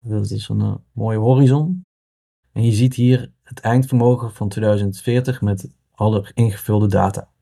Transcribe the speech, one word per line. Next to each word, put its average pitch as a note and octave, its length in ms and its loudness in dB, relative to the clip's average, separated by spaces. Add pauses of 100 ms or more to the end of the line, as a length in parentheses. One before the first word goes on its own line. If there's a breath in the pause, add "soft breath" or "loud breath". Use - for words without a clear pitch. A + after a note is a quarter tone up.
Dat G#2 300 -4
is G#2 180 -8
een, G#2 120 -2
eh, G#2 140 -2 (180)
mooie A2 260 -4
horizon. C#3 680 2 (680)
En A2 120 -2
je A#2 80 2
ziet B2 220 2
hier B2 380 0 (100)
het - 180 -20
eindvermogen A#2+ 720 2
van G#2 160 -6
tweeduizend G2+ 520 -2
veertig B2+ 400 -2
met G2+ 280 -2 (220)
alle G#2+ 440 -2
ingevulde G#2 520 0
data F#2+ 420 0 (120)